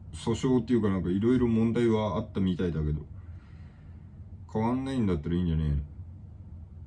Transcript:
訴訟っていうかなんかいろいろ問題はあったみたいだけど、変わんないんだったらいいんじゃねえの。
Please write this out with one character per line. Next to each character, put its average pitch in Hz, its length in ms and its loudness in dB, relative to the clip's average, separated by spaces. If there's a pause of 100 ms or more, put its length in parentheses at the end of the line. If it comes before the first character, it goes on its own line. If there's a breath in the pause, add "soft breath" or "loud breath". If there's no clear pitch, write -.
(120)
訴 123 460 2
訟 - 20 0
っ 110 40 -2
て 123 80 0
い 123 60 6
う 104 40 2
か 104 60 4
な 95 80 2
ん 90 80 0
か 87 60 0
い 95 100 2
ろ 113 120 4
い 127 60 6
ろ 123 80 4
問 113 260 4
題 120 160 4
は 107 280 2
あ 110 60 -2
っ 107 60 -6
た - 120 -4
み 92 160 2
た 95 100 0
い 82 60 0
だ 78 100 0
け 76 100 0
ど、 76 100 -2 (1500 loud breath)
変 110 80 0
わ 113 120 4
ん 131 120 0
な 135 80 -4
い 135 60 0
ん 110 80 4
だ 92 80 4
っ 80 40 2
た 76 100 -4
ら 85 80 2
い - 20 4
い 90 60 2
ん - 20 2
じ 82 60 2
ゃ 78 40 2
ね 78 80 2
え 76 40 2
の。 73 80 2 (1120)